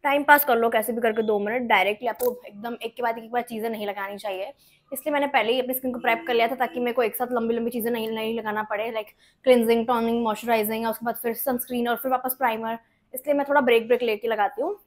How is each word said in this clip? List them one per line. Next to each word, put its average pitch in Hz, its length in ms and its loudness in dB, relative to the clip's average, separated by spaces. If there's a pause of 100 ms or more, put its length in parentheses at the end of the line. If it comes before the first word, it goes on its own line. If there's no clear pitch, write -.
time 285 200 2
pass 294 220 8
कर 233 120 4
लो 233 120 4
कैसे 226 240 2
भी 226 80 -2
करके 226 220 2
दो 214 160 2
मिनट। 233 280 -2
directly 208 400 2
आपको 240 240 0 (160)
एकदम 208 260 -10 (100)
एक 233 120 -8
के 240 80 -6
बाद 233 140 -2
एक 226 140 -14
बार 240 100 0
चीज़ें 226 280 -6
नहीं 214 180 -4
लगानी 202 300 -6
चाहिए, 196 340 -8 (400)
इसलिए 294 220 -4
मैंने 285 140 2
पहले 233 260 2
ही 254 60 0
अपनी 247 140 -4
skin 254 200 -4
को 240 60 -6
prep 226 280 0
कर 247 60 -2
लिया 233 140 4
था 254 80 -2
ताकि 254 240 -4
मेरे 240 140 0
को 247 100 2
एक 214 120 -2
साथ 247 160 -4
लंबी 233 220 0
लंबी 233 180 -2
चीज़ें 233 200 -2
नहीं, 220 200 -2
नहीं 220 260 -4
लगाना 214 260 -4
पड़े, 214 280 -4
like 220 200 -8 (340)
cleansing, 233 420 6
toning, 233 360 2
moisturizing 220 600 0
और 220 60 0
उसके 226 140 -6
बाद 233 100 -2
फिर 233 200 -4
sunscreen 247 540 -2
और 233 60 2
फिर 254 160 -4
वापस 254 280 -2
primer। 226 380 -2 (360)
इसलिए 285 220 0
मैं 285 140 0
थोड़ा 285 120 6
break 233 260 4
break 240 160 4
लेके 220 240 -2
लगाती 214 340 0
हूँ। 370 140 -2 (120)